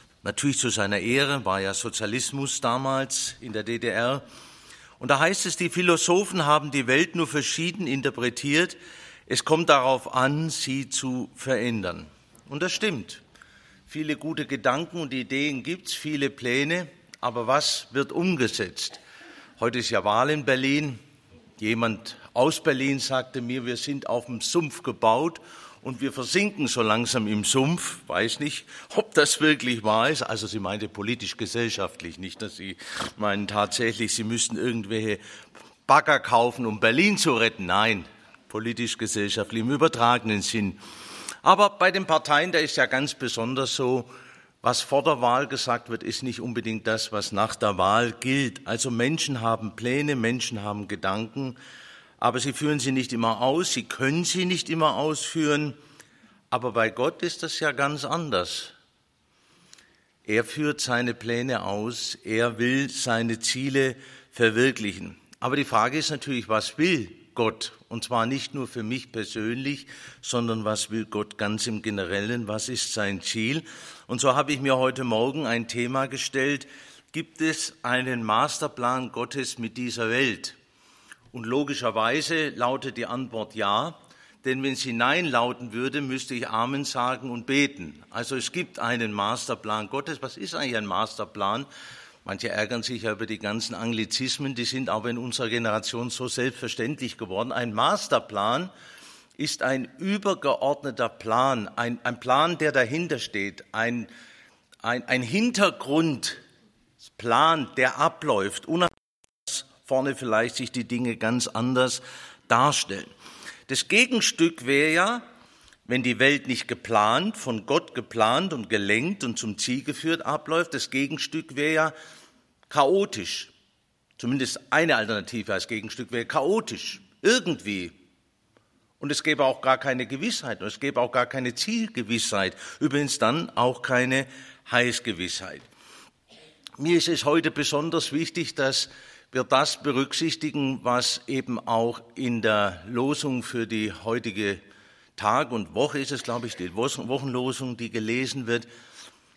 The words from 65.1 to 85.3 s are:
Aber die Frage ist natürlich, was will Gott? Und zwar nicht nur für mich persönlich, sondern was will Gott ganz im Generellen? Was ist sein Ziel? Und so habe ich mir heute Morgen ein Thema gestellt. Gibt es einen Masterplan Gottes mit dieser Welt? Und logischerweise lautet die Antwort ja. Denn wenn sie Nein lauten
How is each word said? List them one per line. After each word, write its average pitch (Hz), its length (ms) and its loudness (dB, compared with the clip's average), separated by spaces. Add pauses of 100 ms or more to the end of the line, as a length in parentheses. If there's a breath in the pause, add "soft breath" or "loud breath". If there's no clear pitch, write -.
Aber 131 180 -2
die 143 80 2
Frage 120 320 2
ist 156 140 -2
natürlich, 131 400 -4
was 107 260 0
will 151 340 2 (240)
Gott? - 380 0 (160)
Und 113 160 -8
zwar 117 220 2
nicht 135 260 -4
nur 135 160 -6
für 117 140 -8
mich 123 300 -6
persönlich, 117 720 -6 (340 loud breath)
sondern 113 460 -2
was 107 240 -2
will 110 160 -2
Gott - 320 -4
ganz 104 280 -2
im 107 140 -4
Generellen? 104 680 -4
Was 107 200 -4
ist 120 240 -6
sein 98 300 -2
Ziel? 123 400 -2 (440 loud breath)
Und 123 140 -4
so 135 140 4
habe 143 180 2
ich 131 80 -2
mir 135 160 4
heute 127 280 2
Morgen 123 420 0
ein 117 220 0
Thema 123 360 -2
gestellt. 135 600 -2 (460 loud breath)
Gibt - 280 -8
es 160 400 -2
einen 123 440 0
Masterplan 123 840 0
Gottes 123 460 -6
mit 113 220 -8
dieser 117 320 -2
Welt? 120 440 0 (800 loud breath)
Und 117 140 -10
logischerweise 139 1000 0
lautet 123 480 -2
die 117 100 -4
Antwort 120 480 -6
ja. 110 420 0 (480 loud breath)
Denn 131 200 0
wenn 135 100 0
sie 123 180 -4
Nein 139 340 2
lauten 123 460 0